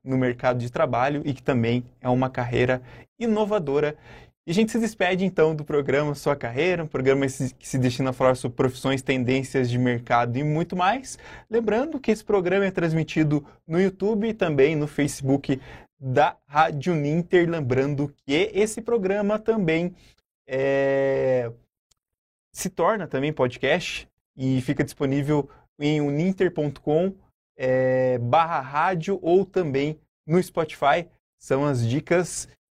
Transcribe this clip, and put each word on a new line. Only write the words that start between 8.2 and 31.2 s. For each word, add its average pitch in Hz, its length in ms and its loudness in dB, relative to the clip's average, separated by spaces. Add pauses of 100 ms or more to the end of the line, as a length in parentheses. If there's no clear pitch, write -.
sobre 127 220 -6
profissões, 135 440 0
tendências 131 680 0
de 123 80 -2
mercado 120 580 0
e 143 80 -2
muito 160 320 -2
mais. 214 420 -2 (300)
Lembrando 233 500 -2
que - 120 -2
esse 214 120 -2
programa 196 440 2
é 185 40 -2
transmitido 160 760 0 (200)
no 165 140 0
YouTube 196 480 0
e 214 60 -4
também 156 420 2
no 147 100 0
Facebook 143 720 -2 (400)
da 139 380 0 (100)
Rádio 156 460 0
Uninter. 170 560 2
Lembrando 143 680 0 (120)
que 156 280 2
esse 214 280 -2
programa 208 560 0
também, 180 560 0 (520)
é, 135 1040 0 (1040)
se - 140 -8
torna 190 380 0
também 143 260 -2
podcast 139 720 -2 (280)
e 131 280 0
fica 143 200 -2
disponível 139 680 -2 (280)
em 151 220 0
uninter 170 540 0
ponto 147 260 -4
com, 175 340 0 (440)
é, 131 580 2
barra 151 440 0
rádio 165 600 -2
ou 180 240 4
também 151 560 -2 (260)
no 170 160 2
Spotify. 160 640 0 (320)